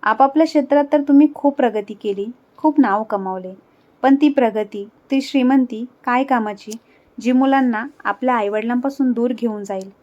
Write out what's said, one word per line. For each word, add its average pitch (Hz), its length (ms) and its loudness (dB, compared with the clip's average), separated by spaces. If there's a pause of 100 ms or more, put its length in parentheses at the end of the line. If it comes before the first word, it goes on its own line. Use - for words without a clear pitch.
आपापल्या 269 420 2
क्षेत्रात 294 480 2
तर 302 80 2
तुम्ही 285 340 6
खूप 285 220 -2
प्रगती 214 360 -2
केली, 202 320 -6 (320)
खूप 302 220 0
नाव 214 240 2
कमावले, 190 500 -8 (480)
पण 269 140 4
ती 294 140 4
प्रगती, 214 600 -2 (220)
ती 269 100 0
श्रीमंती 254 640 0 (200)
काय 254 180 0
कामाची, 220 480 -4 (500)
जी 226 100 -2
मुलांना 254 540 2 (200)
आपल्या 247 300 -2
आईवडिलांपासून 240 760 -2
दूर 240 220 -2
घेऊन 220 300 -6
जाईल? 196 260 -10 (140)